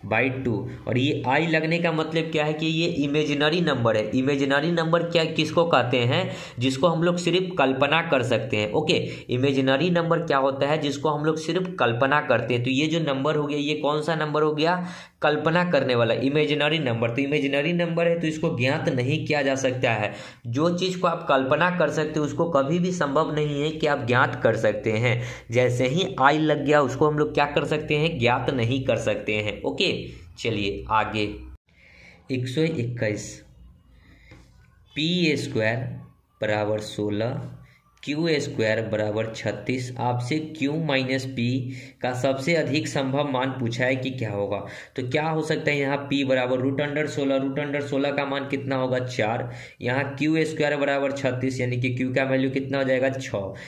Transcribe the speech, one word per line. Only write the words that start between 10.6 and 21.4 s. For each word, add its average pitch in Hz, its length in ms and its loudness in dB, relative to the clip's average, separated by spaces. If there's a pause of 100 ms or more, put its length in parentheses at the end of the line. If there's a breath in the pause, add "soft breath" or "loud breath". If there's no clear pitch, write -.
है, 156 120 2
जिसको 143 300 -2
हम 151 160 -2
लोग 156 140 2
सिर्फ 180 400 -2
कल्पना 131 420 2
करते 117 320 0
हैं। 120 100 0
तो 131 60 0
ये 135 180 2
जो 165 160 0
number 143 320 0
हो 151 100 0
गया, 143 140 -2
ये 143 160 0
कौन 147 260 0
सा 160 140 -2
number 151 280 0
हो 151 100 4
गया, 165 300 0 (380 loud breath)
कल्पना 156 500 2
करने 131 240 2
वाला 113 200 4
imaginary 147 640 2
number। 120 300 0
तो 127 120 -2
imaginary 143 520 0
number 170 340 0
है 170 120 2
तो 165 80 -2
इसको 151 300 -2
ज्ञात 147 320 0
नहीं 135 360 0
किया 147 160 2
जा 135 160 2
सकता 123 360 0
है। 107 200 0 (340 loud breath)
जो 143 300 2
चीज़ 180 220 -2
को 180 80 2
आप 165 220 -2
कल्पना 147 480 4